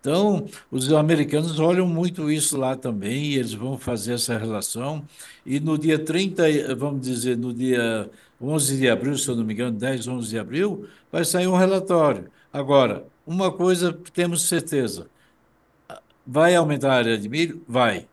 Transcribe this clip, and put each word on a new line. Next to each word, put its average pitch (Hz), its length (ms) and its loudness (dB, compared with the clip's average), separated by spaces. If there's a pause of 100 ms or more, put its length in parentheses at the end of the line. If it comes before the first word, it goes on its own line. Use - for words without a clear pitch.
Então, 185 460 0 (240)
os 131 220 0
americanos 156 640 2
olham 180 300 2
muito 165 420 -2
isso 151 260 0
lá 131 200 -2
também, 120 480 -4
e 147 100 -2
eles 117 180 -2
vão 123 240 -6
fazer 120 360 -6
essa 117 260 -2
relação. 117 640 -6 (400)
E 139 140 -2
no 156 180 0
dia 156 220 2
trinta, 170 460 0 (320)
vamos 139 240 -4
dizer, 127 360 -2
no 123 160 -4
dia 117 560 0 (320)
onze 139 380 0
de 131 100 4
abril, 123 300 2
se - 100 -4
eu 127 60 -2
não 117 80 -2
me 107 120 -2
engano, 117 220 -4
dez, 123 300 -4
onze 123 240 -6
de 113 80 -4
abril, 117 480 -4 (240)
vai 165 140 -2
sair 185 240 0
um 185 80 2
relatório. 180 720 2 (240)
Agora, 135 520 2 (220)
uma 180 240 0
coisa 175 420 2 (220)
temos 175 280 0
certeza, 127 680 -2 (1160)
vai 160 280 4
aumentar 147 380 2
a 127 40 6
área 113 220 2
de 104 100 -8
milho? 160 380 -4
Vai. 117 460 2